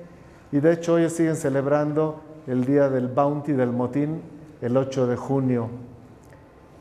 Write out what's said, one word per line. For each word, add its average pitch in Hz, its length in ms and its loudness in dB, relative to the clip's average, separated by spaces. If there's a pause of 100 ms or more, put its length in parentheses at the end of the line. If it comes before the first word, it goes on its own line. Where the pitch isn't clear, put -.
(520)
y 143 80 2
de 160 140 4
hecho 170 240 2
ellos 165 160 2
siguen 160 240 0
celebrando 147 800 0 (280)
el 127 180 0
día 139 240 4
del 127 180 0
Bounty, 143 460 0
del 127 180 2
motín, 143 500 -2 (380)
el 123 180 0
ocho 131 300 0
de 123 80 0
junio. 127 540 -2 (1120)